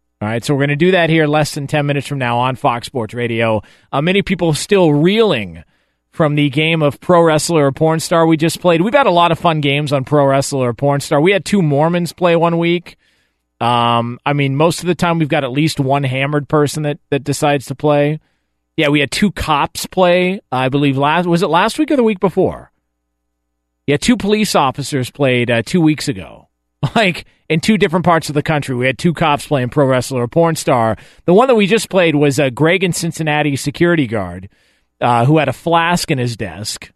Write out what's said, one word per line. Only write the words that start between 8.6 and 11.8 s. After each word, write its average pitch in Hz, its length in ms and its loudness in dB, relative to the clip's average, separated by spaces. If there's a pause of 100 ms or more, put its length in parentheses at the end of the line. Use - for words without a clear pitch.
played. 170 200 2
We've 220 120 0
had 277 140 2
a 190 40 2
lot 170 220 4
of 160 60 -4
fun 160 200 0
games 143 320 -2
on 139 140 -2
Pro 147 200 2
Wrestler 135 440 0
or 117 40 -4
Porn 143 280 -2
Star. 147 180 0
We 180 140 2
had 190 100 -2
two 202 180 0
Mormons 160 520 0